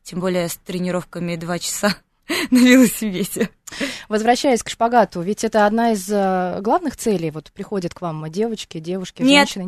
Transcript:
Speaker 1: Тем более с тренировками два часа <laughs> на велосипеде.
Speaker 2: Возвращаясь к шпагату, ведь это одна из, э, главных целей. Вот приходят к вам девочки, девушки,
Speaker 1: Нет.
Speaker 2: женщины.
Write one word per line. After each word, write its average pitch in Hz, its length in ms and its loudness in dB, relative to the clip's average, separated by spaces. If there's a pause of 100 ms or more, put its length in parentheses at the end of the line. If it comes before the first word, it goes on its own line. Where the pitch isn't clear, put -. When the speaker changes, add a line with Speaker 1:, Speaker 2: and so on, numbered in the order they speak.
Speaker 1:
Тем 180 180 -10
более 180 300 -2
с - 60 -10
тренировками 175 800 -6
два 170 220 -6
часа - 360 -2 (320)
<laughs> 330 240 -2
на 254 80 6
велосипеде. 220 920 4 (580)
Speaker 2:
Возвращаясь 233 540 2
к - 80 -12
шпагату, 226 500 2
ведь 190 240 -4
это 220 220 2
одна 226 260 2
из, 190 180 -4
э, 185 520 0
главных 285 340 0
целей. 170 340 -2
Вот 151 220 -14
приходят 190 400 -6
к - 80 -18
вам 156 300 -8
девочки, 208 480 -6
девушки, 180 440 -8
Speaker 1:
Нет. 277 260 4
Speaker 2:
женщины. 190 200 -8